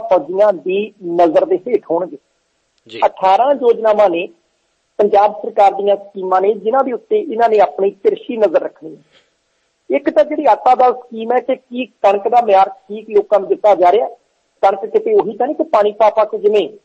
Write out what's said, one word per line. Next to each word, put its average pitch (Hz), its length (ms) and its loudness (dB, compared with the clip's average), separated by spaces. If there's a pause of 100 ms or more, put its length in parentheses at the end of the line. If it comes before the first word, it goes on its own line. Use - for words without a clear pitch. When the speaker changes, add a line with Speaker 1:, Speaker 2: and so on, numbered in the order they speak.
Speaker 1:
ਫੌਜੀਆਂ 185 440 0
ਦੀ 185 280 -4 (320)
ਨਜ਼ਰ 170 320 2
ਦੇ - 140 -4
ਹੇਠ 240 320 -4
ਹੋਣਗੇ। 165 260 -4 (720)
Speaker 2:
ਜੀ। - 160 -14
Speaker 1:
ਅਠਾਰਾਂ 202 480 2
ਯੋਜਨਾਵਾਂ 214 560 2
ਨੇ, 170 180 -4 (680)
ਪੰਜਾਬ 208 340 2
ਸਰਕਾਰ 214 400 0
ਦੀਆਂ 196 240 0
ਸਕੀਮਾਂ 185 440 -4
ਨੇ, 196 140 2
ਜਿਨ੍ਹਾਂ 220 300 0
ਦੇ 262 80 -4
ਉੱਤੇ 220 280 -4
ਇਹਨਾਂ 233 280 -2
ਨੇ 214 100 2
ਆਪਣੀ 196 320 0 (120)
ਤਿਰਛੀ 226 340 -2
ਨਜ਼ਰ 196 260 0
ਰੱਖਣੀ 151 320 -14
ਹੈ। - 1000 -14
ਇੱਕ 285 140 -2
ਤਾਂ 302 140 2
ਜਿਹੜੀ 302 220 -4
ਆਟਾ 254 280 2
ਦਾਲ 254 180 2
ਸਕੀਮ 226 400 -10
ਹੈ 247 80 2
ਕਿ 254 140 -4
ਕੀ 254 300 -10 (180)
ਕਣਕ 202 260 0
ਦਾ 240 120 4
ਮਿਆਰ 196 280 2
ਠੀਕ 214 420 -16
ਲੋਕਾਂ 208 300 0
ਨੂੰ 185 80 -10
ਦਿੱਤਾ 202 260 2
ਜਾ 175 180 4
ਰਿਹਾ? 240 160 0 (540)
ਕਣਕ 196 240 0
ਕਿਤੇ 220 280 -2
ਉਹੀ 226 220 0
ਤਾਂ 247 100 0
ਨਹੀਂ 302 100 -6
ਕਿ 311 80 -2
ਪਾਣੀ 208 280 0
ਪਾ 214 180 2
ਪਾ 214 140 0
ਕੇ, 214 140 -6
ਜਿਵੇਂ 202 300 0 (160)